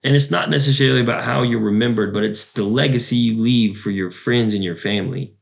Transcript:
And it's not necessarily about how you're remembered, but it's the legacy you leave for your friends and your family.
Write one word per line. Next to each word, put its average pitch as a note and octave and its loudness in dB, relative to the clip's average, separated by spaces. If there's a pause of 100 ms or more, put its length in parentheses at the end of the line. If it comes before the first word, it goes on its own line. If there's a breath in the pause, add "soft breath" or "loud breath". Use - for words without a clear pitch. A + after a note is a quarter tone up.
And C#3 4
it's C#3+ 4
not - -2
necessarily C3+ 2
about A#2 -2
how B2+ -2
you're A#2+ 0
remembered, G#2+ 0
but G#2 0
it's G#2 -4
the A2+ -4
legacy B2 0
you A2+ 2
leave A2+ 2
for G2+ -6
your F#2+ -4
friends A#2 -2
and G2 -2
your E2+ -4
family. G2+ -6